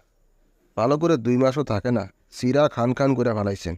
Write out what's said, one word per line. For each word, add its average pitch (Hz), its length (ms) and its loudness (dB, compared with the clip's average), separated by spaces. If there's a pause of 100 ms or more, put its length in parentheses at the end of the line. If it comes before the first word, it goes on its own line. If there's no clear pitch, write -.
(760)
ভালো 120 200 2
করে 165 200 2
দুই 123 220 0
মাসও 131 260 2
থাকে 113 280 -2
না, 104 120 0 (280)
চিরা 131 360 0
খান 120 260 -2
খান 139 200 2
করে 123 200 0
ফেলাইছেন। 101 420 -4